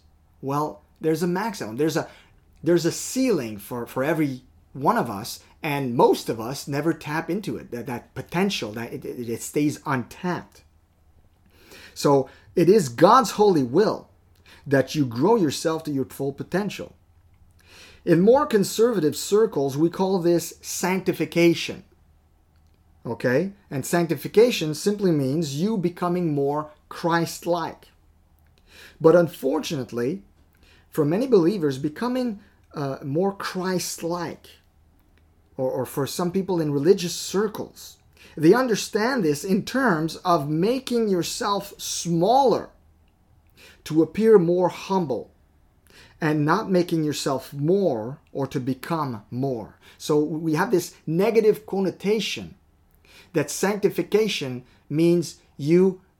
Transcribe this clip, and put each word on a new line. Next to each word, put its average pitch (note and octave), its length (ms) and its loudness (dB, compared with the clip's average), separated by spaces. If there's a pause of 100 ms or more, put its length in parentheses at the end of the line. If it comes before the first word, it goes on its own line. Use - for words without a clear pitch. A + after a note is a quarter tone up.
(420)
Well, D3 420 -4 (180)
there's D#3+ 220 0
a F3+ 40 0
maximum. F3 500 -4
There's D#3 200 0
a, C#3 100 -4 (540)
there's E3 240 2
a D#3 60 0
ceiling D#3 680 -2
for, A#2 300 -10
for C3 160 -2
every D3 380 0 (320)
one D#3+ 240 0
of C3 120 -2
us, G#2 300 -8 (240)
and C#3 320 -2
most - 340 4
of A2+ 100 -4
us B2 280 -8
never D3 260 0
tap D#3+ 360 -6
into E3 280 -4
it, - 140 -14
that, A#2+ 160 -10
that A#2+ 260 -10
potential, E3+ 600 -4
that A#2 180 -10
it, C3+ 140 -12
it, A#2 240 -10
it A2+ 120 -6
stays D3 440 -2
untapped. C#3 760 -6 (1300)
So C#3 360 2 (260)
it E3+ 140 4
is F#3+ 200 6
God's F#3+ 420 6
holy F#3+ 320 4
will D3 460 0 (560)
that C3+ 300 0
you D3 100 2
grow C3 300 2
yourself D#3+ 480 0
to D3+ 80 -8
your C3+ 140 -2
full C#3 280 -8
potential. - 640 -6 (1120)
In E3+ 140 6
more B3+ 260 6
conservative G#3 680 2
circles, D3+ 640 0
we E3 120 4
call F#3+ 300 -2
this E3+ 420 0
sanctification. E3+ 1200 0 (1200)
Okay? C3 480 -2 (160)
And C3+ 160 -6
sanctification F3 880 0
simply G3+ 380 0
means C#3+ 500 -2
you A3 160 0
becoming F3 560 -2
more C#3+ 380 -2 (180)
Christ-like. E3 1000 -4 (1120)
But D#3+ 160 8
unfortunately, E3+ 1080 -2 (640)
for D#3 160 0
many G3 220 0
believers, E3+ 500 4
becoming, A#3 600 -4 (340)
uh, C#3 300 -6
more E3+ 300 -2
Christ-like, F3 1120 -6 (1080)
or, C3 140 -2
or C3 140 -4
for C3+ 220 -4
some F3 240 -4
people F#3 300 -2
in D3+ 100 -2
religious E3+ 440 2
circles, - 840 -6 (380)
they E3 180 6
understand A#3 720 0
this D3 200 0
in F#3+ 200 0
terms E3+ 540 0
of D#3+ 320 0
making A3+ 580 0
yourself G3 720 -2
smaller F3 920 2 (1120)
to D#3 180 2
appear G#3 380 6
more F3 300 2
humble, D#3+ 600 -4 (880)
and D3+ 260 0
not F#3 260 0
making E3+ 320 2
yourself C#3+ 500 -4
more C#3+ 680 0 (100)
or C3+ 160 -4
to C#3+ 120 -4
become C3 720 -4
more. B2 480 -6 (200)
So D3+ 200 0
we D#3 360 -2
have F3+ 180 0
this E3+ 240 0 (100)
negative G#3 600 2
connotation F#3 880 -4 (800)
that E3 180 -2
sanctification G3 1120 -2 (260)
means E3+ 520 0 (160)
you F3+ 440 4 (180)